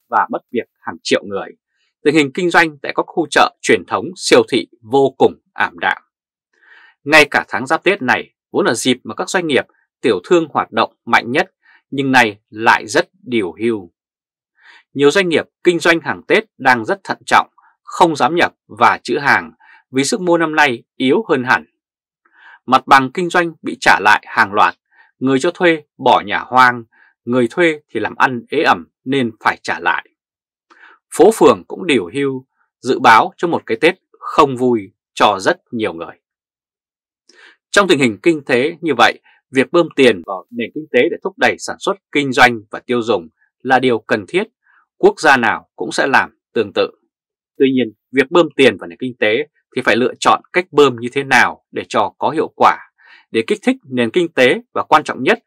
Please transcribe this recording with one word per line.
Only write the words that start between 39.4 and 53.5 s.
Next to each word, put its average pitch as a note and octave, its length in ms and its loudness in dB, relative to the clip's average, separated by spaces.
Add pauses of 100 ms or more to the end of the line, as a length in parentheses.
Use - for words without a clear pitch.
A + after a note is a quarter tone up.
việc C3 200 0
bơm E3+ 240 2
tiền A#2 300 2
vào F#2 240 -12
nền A#2 260 -10
kinh D3+ 160 -12
tế B2 80 2 (120)
để - 120 -6
thúc F#3+ 140 -10
đẩy A2+ 220 0
sản - 200 -12
xuất, G3 180 -4 (140)
kinh C#3+ 200 -2
doanh A#2+ 280 2 (120)
và - 80 -12
tiêu A#2+ 220 -4
dùng G2+ 260 -2 (320)
là B2+ 200 0
điều B2 200 0
cần G#2+ 280 -4
thiết. F#3 160 -4 (540)
Quốc G3+ 220 2
gia C#3+ 180 4
nào G#2+ 380 -4
cũng - 160 -10
sẽ C#3+ 160 -2
làm A2 300 0 (160)
tương G2+ 200 -4
tự. G2+ 180 -2 (640)
Tuy C3+ 140 4
nhiên, B2 220 -2 (180)
việc C3 200 0
bơm E3+ 240 4
tiền A#2 220 2
vào F2 100 -14
nền E2+ 100 -20
kinh B2+ 220 -10
tế A#2 280 -2 (280)
thì B2+ 60 -6
phải A2 140 0
lựa - 240 0
chọn - 220 0 (120)
cách - 180 -2
bơm C#3+ 240 4
như A#2+ 160 -10
thế C3+ 120 -6
nào A#2 480 0
để F#2+ 180 -10
cho G#2 280 -2
có G#2+ 120 -2
hiệu C#3+ 260 -4
quả, F#2+ 220 2 (540)
để A2+ 160 -2
kích G#3 140 -2